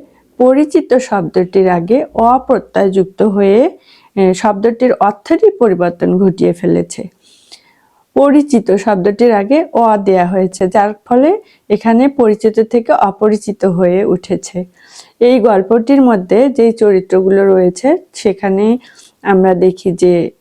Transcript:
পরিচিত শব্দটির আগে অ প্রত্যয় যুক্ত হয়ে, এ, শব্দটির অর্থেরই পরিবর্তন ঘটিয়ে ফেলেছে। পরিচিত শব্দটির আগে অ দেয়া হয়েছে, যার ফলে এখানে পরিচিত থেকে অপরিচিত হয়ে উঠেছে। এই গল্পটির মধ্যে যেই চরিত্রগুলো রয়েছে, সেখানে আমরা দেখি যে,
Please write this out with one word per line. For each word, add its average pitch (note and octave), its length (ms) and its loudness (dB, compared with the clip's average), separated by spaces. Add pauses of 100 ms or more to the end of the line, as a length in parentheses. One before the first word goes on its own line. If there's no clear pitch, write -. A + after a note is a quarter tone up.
(380)
পরিচিত C#4 560 0
শব্দটির F#3 760 -2
আগে F#3 440 -2
অ A#3+ 260 2
প্রত্যয় G3 500 -2
যুক্ত F#3+ 340 -2
হয়ে, G#3 540 0 (380)
এ, F#3 180 2
শব্দটির A3+ 600 -2
অর্থেরই E4 580 0
পরিবর্তন F3+ 680 -2
ঘটিয়ে F3 340 0
ফেলেছে। E3+ 500 -4 (1080)
পরিচিত C#4 580 2
শব্দটির G#3 600 0
আগে A3+ 420 0
অ A3 240 2
দেয়া F#3+ 280 0
হয়েছে, F#3 420 -2
যার G#3 260 0 (160)
ফলে D4 320 0 (280)
এখানে A3+ 380 0
পরিচিত A3 520 0
থেকে A3+ 340 0
অপরিচিত G#3 720 -2
হয়ে F#3 400 0
উঠেছে। F3+ 600 -6 (540)
এই B3 200 2
গল্পটির A3+ 640 0
মধ্যে A3+ 480 0
যেই A#3 220 0
চরিত্রগুলো G3 760 0
রয়েছে, F#3+ 500 0 (160)
সেখানে G3+ 640 -2 (440)
আমরা F#3+ 320 2
দেখি F#3 380 -2
যে, F3 500 0